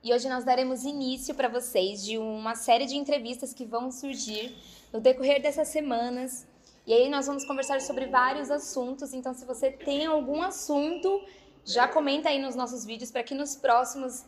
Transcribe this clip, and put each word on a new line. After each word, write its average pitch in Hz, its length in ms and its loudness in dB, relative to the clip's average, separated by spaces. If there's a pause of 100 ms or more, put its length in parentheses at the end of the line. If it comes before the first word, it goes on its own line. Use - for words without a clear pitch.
e 233 100 4
hoje 247 140 0
nós 254 160 -2
daremos 254 400 2
início 269 500 -4
pra 254 140 0
vocês 202 560 0
de 214 120 -4
uma 220 380 -4
série 233 320 4
de 269 100 -4
entrevistas 262 560 -4
que 254 120 -12
vão 233 260 -6
surgir 247 680 -8 (360)
no 220 80 -4
decorrer 262 420 6
dessas 294 240 2
semanas. 254 800 -4 (400)
E 220 60 2
aí 247 160 8
nós 277 180 0
vamos 277 180 -4
conversar 269 360 -2
sobre 262 260 -4
vários 262 460 2
assuntos, 269 600 -6
então 254 220 -8
se 247 100 -16
você 254 280 -2
tem 285 340 -2
algum 302 360 0
assunto, 359 760 0 (440)
já 240 240 4
comenta 294 400 2
aí 285 100 2
nos 269 160 -4
nossos 240 300 -6
vídeos 226 260 -10
pra 240 140 -4
que 277 100 -6
nos 277 220 -6
próximos 254 720 2